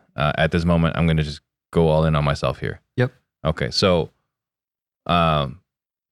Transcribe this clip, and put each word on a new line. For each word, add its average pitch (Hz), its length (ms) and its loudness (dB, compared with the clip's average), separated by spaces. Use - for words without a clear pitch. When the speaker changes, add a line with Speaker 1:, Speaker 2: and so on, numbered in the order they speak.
Speaker 1:
Uh, 73 220 0
at 82 140 0
this 82 120 0
moment, 82 320 2
I'm 85 120 0
gonna 78 160 2
just 73 160 -10
go 82 160 4
all 78 160 2
in 78 120 2
on 73 80 0
myself 71 340 -2
here." - 220 -8
Speaker 2:
Yep. 123 160 0
Speaker 1:
Okay. 76 260 -2
So, 90 400 0
um, 78 540 0